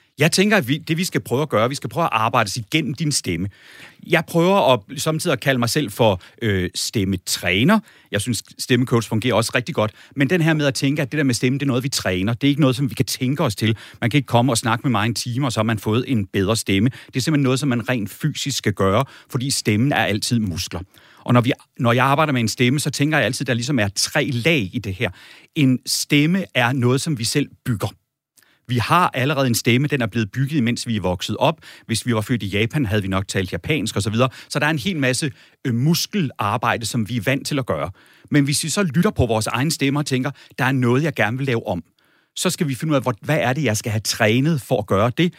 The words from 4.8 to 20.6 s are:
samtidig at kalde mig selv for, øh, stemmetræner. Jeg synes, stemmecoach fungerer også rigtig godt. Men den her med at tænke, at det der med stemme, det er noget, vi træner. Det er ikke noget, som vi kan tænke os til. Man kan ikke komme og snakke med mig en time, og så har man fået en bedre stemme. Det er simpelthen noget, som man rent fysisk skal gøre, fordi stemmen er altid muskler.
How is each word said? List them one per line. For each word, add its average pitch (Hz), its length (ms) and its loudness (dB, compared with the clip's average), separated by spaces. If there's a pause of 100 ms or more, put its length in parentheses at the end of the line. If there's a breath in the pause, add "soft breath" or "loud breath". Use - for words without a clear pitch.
samtidig 160 320 0
at 127 60 -2
kalde 131 200 0
mig 120 100 0
selv 143 220 -2
for, 107 300 2 (200 loud breath)
øh, 95 340 0
stemmetræner. 98 1040 0 (320 soft breath)
Jeg 101 100 0
synes, 120 220 -4 (160)
stemmecoach 120 500 0
fungerer 113 260 0
også 113 200 0
rigtig 127 200 -4
godt. 107 160 0 (240 loud breath)
Men 139 140 2
den 180 120 2
her 160 120 4
med 147 120 2
at 131 80 2
tænke, 156 280 0
at 135 100 -4
det 147 60 -4
der 151 60 2
med 131 100 2
stemme, 131 260 0
det 143 60 -4
er - 20 0
noget, 127 160 0
vi 143 60 -4
træner. 95 440 -2
Det 139 140 0
er - 20 4
ikke 143 120 2
noget, 131 140 4
som 131 140 0
vi 95 60 -10
kan - 100 0
tænke 135 380 -2
os 113 120 -2
til. 110 220 0 (240 loud breath)
Man 120 80 0
kan 143 80 2
ikke 139 100 0
komme 123 240 4
og 113 60 2
snakke 117 260 0
med 143 80 2
mig 104 140 0
en 117 100 0
time, 123 320 -4
og 120 60 -2
så 113 60 -2
har 107 40 2
man 110 160 0
fået 110 280 0
en 110 180 0
bedre 98 300 0
stemme. 104 340 2 (180 loud breath)
Det - 80 -10
er 139 60 -2
simpelthen 143 220 2
noget, 131 160 2
som 143 100 0
man 120 200 -2
rent 110 200 -2
fysisk - 480 -4
skal 107 160 0
gøre, 101 320 2 (240 loud breath)
fordi 131 200 -4
stemmen 123 420 2
er - 40 0 (100)
altid 104 340 -2
muskler. 92 400 -4 (440 loud breath)